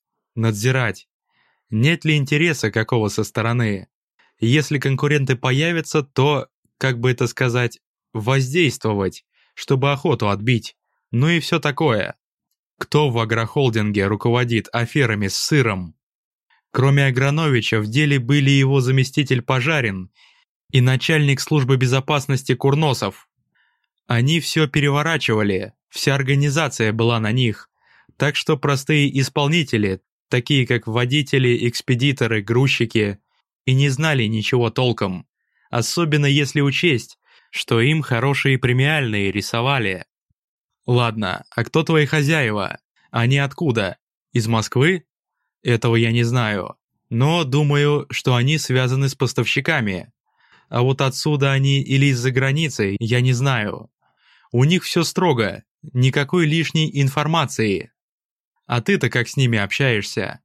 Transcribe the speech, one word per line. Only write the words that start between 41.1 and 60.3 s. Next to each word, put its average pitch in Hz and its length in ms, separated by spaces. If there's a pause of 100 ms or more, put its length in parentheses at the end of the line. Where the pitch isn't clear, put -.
а 120 140
кто 160 200
твои 156 220
хозяева? 139 720 (300)
Они 127 280
откуда? 127 600 (340)
Из 113 160
Москвы?» 127 560 (580)
«Этого 117 340
я 113 140
не 117 140
знаю, 110 520 (320)
но 151 360
думаю, 143 680
что - 240
они 135 240
связаны 131 500
с 135 60
поставщиками. 123 1000 (560)
А 120 140
вот 135 180
отсюда 139 520
они 139 280
или 135 260
из-за 127 240
границы, 127 680
я 117 220
не 127 120
знаю. 120 580 (600)
У 123 140
них 175 200
всё 170 200
строго, 113 580 (200)
никакой 139 640
лишней 156 440 (100)
информации». 135 920 (720)
«А 120 140
ты-то 151 300
как 120 180
с - 80
ними 120 220
общаешься? 104 880